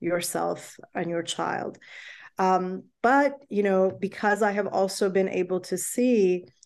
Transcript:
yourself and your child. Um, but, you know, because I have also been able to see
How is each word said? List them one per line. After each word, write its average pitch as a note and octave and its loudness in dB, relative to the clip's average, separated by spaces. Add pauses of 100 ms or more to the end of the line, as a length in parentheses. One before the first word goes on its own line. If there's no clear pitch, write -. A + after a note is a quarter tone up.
yourself E3+ -4 (160)
and E3+ -4
your E3+ -2
child. F3 -6 (600)
Um, F#3 0 (180)
but, C#4 4 (160)
you G#3 0
know, F#3+ 4 (100)
because G#3 0
I G#3 2
have G3+ -2
also G3 0
been F#3+ 2
able F3+ -2
to F#3 -6
see F#3+ 2 (200)